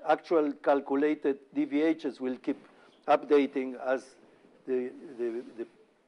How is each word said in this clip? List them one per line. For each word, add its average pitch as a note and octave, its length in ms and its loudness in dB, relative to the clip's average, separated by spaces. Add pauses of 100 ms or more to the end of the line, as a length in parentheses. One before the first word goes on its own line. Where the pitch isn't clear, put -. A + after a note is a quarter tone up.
actual D3+ 460 2 (120)
calculated C#3+ 720 2 (160)
D C#3+ 100 0
V D3+ 300 2
Hs C#3+ 260 -8
will B2+ 180 -4
keep - 200 -4 (500)
updating C#3 680 2 (100)
as C3 180 -2 (640)
the, B2+ 240 -2 (260)
the, A#2+ 260 -4 (140)
the A#2 100 -8 (400)